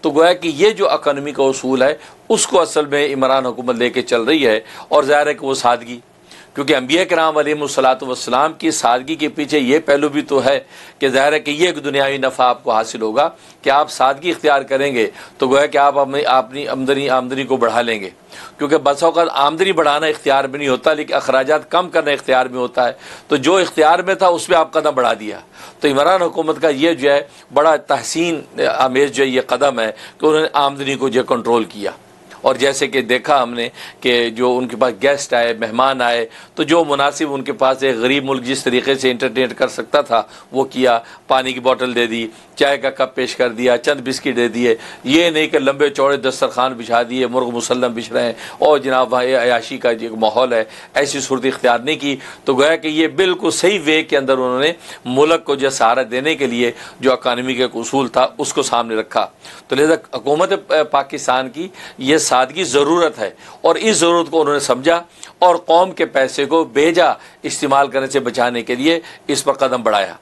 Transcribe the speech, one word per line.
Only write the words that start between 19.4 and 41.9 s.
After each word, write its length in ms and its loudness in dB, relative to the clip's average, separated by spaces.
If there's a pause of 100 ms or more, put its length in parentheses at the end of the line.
بڑھانا 340 2
اختیار 380 0
میں 160 -6
نہیں 100 -2
ہوتا 240 2
لیکن 200 -4
اخراجات 580 0
کم 180 0
کرنا 220 0
اختیار 340 0
میں 140 -8
ہوتا 280 -2
ہے، 60 -4 (340)
تو 80 0
جو 220 2
اختیار 420 2
میں 160 -2
تھا 120 2
اس 220 0
میں 80 4
آپ 160 0
قدم 220 0
بڑھا 240 2
دیا۔ 200 -10 (400)
تو 80 0
عمران 340 2
حکومت 400 -2
کا 80 4
یہ 240 2
جو 180 0
ہے 100 2 (320)
بڑا 220 4
تحسین 680 -4 (360)
آمیز 340 2
جو 120 0
ہے 60 0
یہ 120 0
قدم 380 0
ہے 120 -2 (260)
کہ 80 -4
انہوں 160 4
نے 120 -2
آمدنی 420 -2
کو 140 -2
جو 140 0
کنٹرول 400 0
کیا۔ 280 -8 (500)
اور 140 2
جیسے 320 0
کہ 140 0
دیکھا 420 0
ہم 100 -6
نے 160 -6 (320)
کہ 280 2
جو 280 0
ان 100 -2
کے 80 -10
پاس 180 0 (100)
guest 300 0
آئے، 200 2
مہمان 480 -2
آئے، 240 0 (300)
تو 80 -2
جو 240 2
مناسب 460 -2
ان 100 -6
کے 80 -8
پاس 320 0
ایک 120 2
غریب 340 0
ملک 140 -2
جس 200 -6
طریقے 320 2
سے 160 0
entertain 360 -2
کر 200 -2
سکتا 340 -2
تھا 220 0 (280)
وہ 120 0
کیا، 360 0 (280)
پانی 260 0
کی 60 -8
bottle 360 0